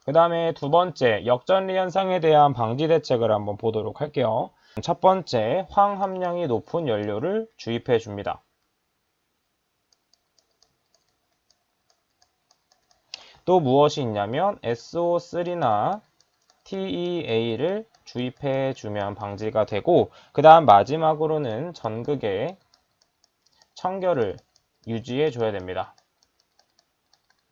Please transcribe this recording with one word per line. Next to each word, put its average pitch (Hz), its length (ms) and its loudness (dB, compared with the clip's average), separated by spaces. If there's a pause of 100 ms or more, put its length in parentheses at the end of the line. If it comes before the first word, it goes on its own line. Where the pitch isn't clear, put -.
그 139 80 -6
다음에 165 400 2
두 143 160 -8
번째, 139 560 2
역전리 185 500 0
현상에 185 440 -2
대한 147 340 6
방지 120 340 -2
대책을 123 440 2
한번 104 260 -2
보도록 107 440 -4
할게요. 139 500 -2 (320)
첫 - 180 -4
번째, 175 720 0
황 202 280 2
함량이 180 460 -4
높은 143 420 -4
연료를 117 600 -2 (100)
주입해줍니다. 110 840 -4 (4000)
또 180 140 4
무엇이 143 440 2
있냐면 117 580 -2
에스오 170 560 -4
쓰리나 170 840 -2 (640)
티이에이를 175 1200 -4 (160)
주입해주면 123 1120 -6
방지가 104 500 -2
되고, 113 460 0 (220)
그 143 100 0
다음 156 220 10
마지막으로는 151 1080 2
전극의 120 840 -6 (1200)
청결을 180 600 -2 (500)
유지해줘야 120 640 -2
됩니다. 92 440 -8 (1600)